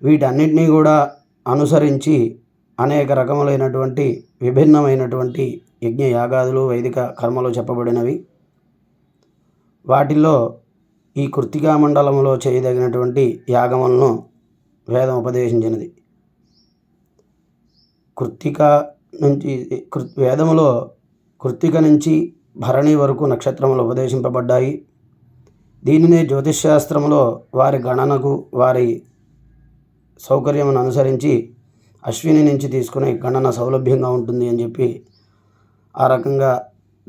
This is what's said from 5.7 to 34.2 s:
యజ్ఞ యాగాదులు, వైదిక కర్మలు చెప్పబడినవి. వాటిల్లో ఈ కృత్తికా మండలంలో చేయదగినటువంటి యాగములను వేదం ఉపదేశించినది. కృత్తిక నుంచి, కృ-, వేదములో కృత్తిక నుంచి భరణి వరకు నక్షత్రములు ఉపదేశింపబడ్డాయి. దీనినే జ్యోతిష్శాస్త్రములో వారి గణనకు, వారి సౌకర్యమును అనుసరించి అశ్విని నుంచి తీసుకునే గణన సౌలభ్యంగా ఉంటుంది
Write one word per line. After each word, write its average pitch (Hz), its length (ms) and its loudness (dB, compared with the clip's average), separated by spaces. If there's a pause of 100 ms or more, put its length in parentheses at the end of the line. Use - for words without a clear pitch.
యజ్ఞ 120 200 -4
యాగాదులు, 131 640 0
వైదిక 123 380 -2
కర్మలు 127 440 -4
చెప్పబడినవి. 120 760 -4 (1600)
వాటిల్లో 143 720 2 (600)
ఈ 139 100 -4
కృత్తికా 151 500 -2
మండలంలో 143 580 2
చేయదగినటువంటి 123 1160 -2
యాగములను 127 800 0 (600)
వేదం 127 260 -2
ఉపదేశించినది. 117 800 -2 (2250)
కృత్తిక 139 440 -6 (600)
నుంచి, 139 640 -2 (100)
కృ-, 127 140 -8 (100)
వేదములో 139 760 2 (500)
కృత్తిక 160 360 -2
నుంచి 156 560 2 (240)
భరణి 139 380 2
వరకు 139 300 0
నక్షత్రములు 131 580 -2
ఉపదేశింపబడ్డాయి. 127 1000 -2 (1000)
దీనినే 160 400 4
జ్యోతిష్శాస్త్రములో 147 1160 0 (140)
వారి 135 220 2
గణనకు, 135 760 -2
వారి 123 500 0 (1160)
సౌకర్యమును 139 600 0
అనుసరించి 131 760 -2 (520)
అశ్విని 156 360 2
నుంచి 143 240 0
తీసుకునే 131 580 -4
గణన 131 240 0
సౌలభ్యంగా 127 600 -2
ఉంటుంది 123 400 -2